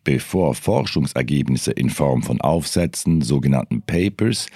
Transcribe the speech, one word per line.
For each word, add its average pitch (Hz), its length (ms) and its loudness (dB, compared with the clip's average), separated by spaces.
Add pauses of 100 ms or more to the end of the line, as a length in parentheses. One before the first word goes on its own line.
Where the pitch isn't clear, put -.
bevor 76 500 0
Forschungsergebnisse 69 1160 0
in - 180 0
Form 65 320 0
von 65 180 -2
Aufsätzen, 82 800 0
sogenannten 67 640 0
Papers, 101 720 0